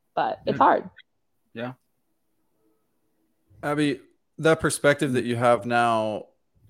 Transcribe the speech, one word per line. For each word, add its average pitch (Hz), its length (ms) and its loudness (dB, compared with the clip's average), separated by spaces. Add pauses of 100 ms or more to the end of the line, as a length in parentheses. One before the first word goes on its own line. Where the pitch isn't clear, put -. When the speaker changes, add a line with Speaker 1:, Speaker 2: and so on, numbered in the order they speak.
(140)
Speaker 1:
but 131 320 -4
it's - 140 -2
Speaker 2:
Yeah. - 40 4
Speaker 1:
hard. 175 260 2 (640)
Speaker 2:
Yeah. 120 200 -10 (1900)
Abby, 147 380 -2 (360)
that 156 220 2
perspective 143 540 0
that 123 120 -2
you 120 120 -4
have 120 280 2
now, 117 640 0 (420)